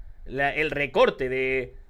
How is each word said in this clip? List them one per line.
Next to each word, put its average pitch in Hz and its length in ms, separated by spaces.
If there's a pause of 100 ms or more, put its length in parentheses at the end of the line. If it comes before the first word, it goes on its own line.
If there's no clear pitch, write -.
(260)
la, 139 280
el 151 160
recorte 143 580
de, 131 460 (160)